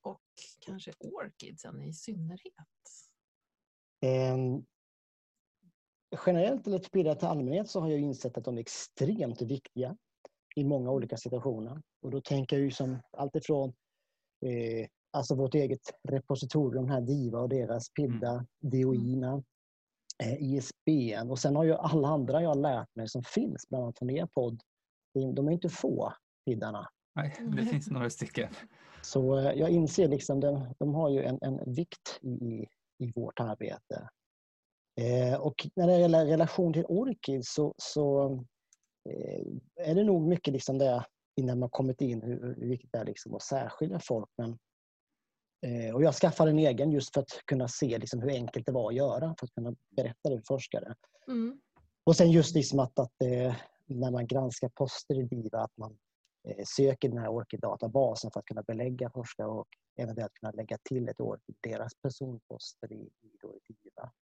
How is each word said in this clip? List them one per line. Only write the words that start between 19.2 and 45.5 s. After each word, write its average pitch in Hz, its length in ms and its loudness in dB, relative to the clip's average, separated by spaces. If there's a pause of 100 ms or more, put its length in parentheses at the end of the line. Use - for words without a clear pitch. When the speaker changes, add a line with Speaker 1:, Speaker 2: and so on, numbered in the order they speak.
Speaker 1:
Mm. 117 120 0
Speaker 2:
eh, 147 80 -4
I 135 160 0
S 120 120 -6 (160)
B 131 260 4
N. 113 180 -4
Och 131 80 -2
sen 143 180 4
har 160 80 4
ju 160 100 6
alla 147 340 2
andra 147 340 2
jag 170 80 2
har 147 40 4
lärt 135 420 0
mig 113 120 -6
som 123 140 -6
finns, - 460 -2
bland 127 160 -4
annat 117 140 -8
från 123 120 -2
er 160 160 -2
podd, 120 340 -2 (540)
de, 135 200 0
de 139 140 0
är 160 40 2
inte 175 160 -2
få, 175 440 -2 (340)
piddarna. 110 420 -4 (260)
Speaker 3:
Nej, 147 240 -4
det 240 60 -10
Speaker 1:
Mm. 220 220 -2
Speaker 3:
finns 208 240 -2
några 123 200 -2
stycken. 117 420 -6 (500)
Speaker 2:
Så, 135 360 2
eh, 135 140 2
jag 160 180 2
inser 170 380 4
liksom, 139 320 0
de, 139 380 0
de 147 160 0
har 156 160 2
ju 135 140 2
en, 127 180 -2
en 131 320 -4
vikt - 480 -6
i, 131 60 -8
i, 117 400 -6 (300)
i 120 140 -4
vårt 120 280 -6
arbete. 107 680 -6 (920)
Eh, 123 400 2
och - 260 -4 (100)
när 175 100 4
det 180 120 8
gäller 165 280 8
relation 160 460 4
till 160 160 2
orkid 170 580 -2
så, - 320 0
så, 139 540 2 (800)
eh, - 320 -6 (480)
är 160 40 6
det 202 100 6
nog 175 240 6
mycket 165 240 2
liksom 135 260 -2
det 123 280 4 (300)
innan 123 220 0
man 123 120 0
kommit 131 300 0
in, 120 220 0
hur, 123 380 -4
hur 117 80 -4
viktigt 127 240 -6
det 117 60 -2
är 107 60 -4
liksom - 300 -10
att 104 80 -8
särskilja 147 580 -4
folk. 110 280 -4 (100)
Men, 117 200 -6 (1080)